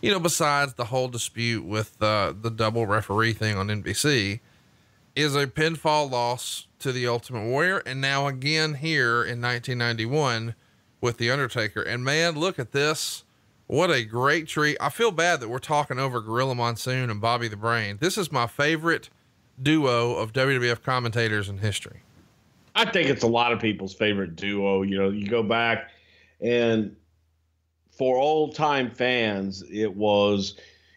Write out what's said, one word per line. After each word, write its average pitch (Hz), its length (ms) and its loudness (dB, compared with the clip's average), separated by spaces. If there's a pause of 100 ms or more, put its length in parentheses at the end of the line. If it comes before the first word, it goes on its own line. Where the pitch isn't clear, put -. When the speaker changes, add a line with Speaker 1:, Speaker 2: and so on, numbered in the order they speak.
Speaker 1:
you 214 100 2
know, 196 80 2
besides 147 560 2
the 120 120 -6
whole 127 220 -2
dispute 117 560 -4
with, 104 380 -6
uh, 104 380 2
the 113 100 -4
double 113 360 0
referee 107 480 2
thing 107 240 -2
on 101 120 -2
N 104 120 -4
B 92 100 -4
C, 110 480 0 (720)
is 143 220 0
a 143 100 2
pinfall 151 640 0
loss 120 560 -4 (140)
to 139 100 -4
the 123 160 -2
Ultimate 117 400 -4
Warrior. 170 380 2
And 131 160 -8
now 139 260 0
again 151 480 0
here 131 480 2
in 120 200 -6
nineteen 123 360 -2
ninety-one 117 760 0 (480)
with 123 160 -2
The 117 120 0
Undertaker. 120 520 -2
And 123 200 -4
man, 156 320 0
look 170 240 -2
at 123 140 -6
this. 147 520 -2 (420)
What 170 240 2
a 127 140 2
great 139 440 0
treat. 147 320 0
I 143 80 0
feel 226 240 0
bad 165 280 2
that 113 100 -8
we're 127 80 -4
talking 147 400 -2
over 127 240 -2
Gorilla 123 320 0
Monsoon 120 560 -2
and 104 100 -4
Bobby 117 260 0
the 104 120 -8
Brain. 107 420 -2
This 185 160 0
is 165 160 -4
my 120 140 0
favorite 156 640 -2 (520)
duo 127 520 4
of 110 180 -4
W 135 240 2
W 120 160 2
F 117 100 -6
commentators 113 640 0
in 98 100 -8
history. - 420 -4 (760)
Speaker 2:
I 220 100 4
think 170 240 2
it's 127 160 2
a 117 40 6
lot 117 240 4
of 107 80 0
people's 98 340 -2
favorite 98 420 0
duo. 98 460 0
You 98 160 0
know, 98 120 2
you 104 160 -4
go 117 160 2
back 117 480 0 (500)
and 113 540 2 (960)
for 127 260 0
old 151 380 2
time 139 380 0
fans, 104 760 0
it 101 280 -2
was 101 580 2 (420)